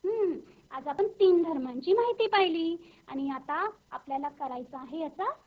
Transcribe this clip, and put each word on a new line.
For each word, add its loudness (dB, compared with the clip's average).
हम्म, 0
आज -8
आपण 0
तीन 8
धर्मांची -2
माहिती 2
पाहिली 2
आणि -4
आता -4
आपल्याला -6
करायचा -10
आहे -10
याचा -4